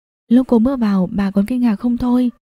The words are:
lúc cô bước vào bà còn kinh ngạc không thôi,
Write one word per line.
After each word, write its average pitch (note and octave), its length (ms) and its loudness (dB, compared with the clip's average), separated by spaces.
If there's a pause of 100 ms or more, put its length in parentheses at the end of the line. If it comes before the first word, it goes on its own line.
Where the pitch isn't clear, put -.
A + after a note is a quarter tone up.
(280)
lúc B3+ 180 4
cô A#3 120 2
bước C4 180 0
vào G3+ 360 0
bà G3 180 -2
còn G3+ 160 0
kinh B3+ 140 -4
ngạc A#3 160 0
không A#3+ 200 -4
thôi, B3 340 0 (280)